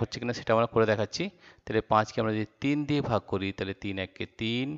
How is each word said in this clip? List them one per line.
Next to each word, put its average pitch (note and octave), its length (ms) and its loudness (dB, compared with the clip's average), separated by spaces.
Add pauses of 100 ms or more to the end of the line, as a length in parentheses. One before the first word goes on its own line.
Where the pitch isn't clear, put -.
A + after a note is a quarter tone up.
হচ্ছে - 200 -2
কিনা A#2+ 180 -4
সেটা - 160 -4
আমরা A2+ 200 4
করে A2 180 6
দেখাচ্ছি। G#2+ 320 -2 (380)
তাহলে A2 180 0 (100)
পাঁচকে G#2+ 320 2
আমরা A2 140 0
যদি G#2+ 120 -2 (140)
তিন C#3+ 140 2 (120)
দিয়ে C#3+ 220 0
ভাগ G#2+ 100 4 (120)
করি, G2 240 -2
তাহলে F#2+ 260 -6
তিন G2 220 -6
একে - 200 -10 (160)
তিন A#2+ 380 -2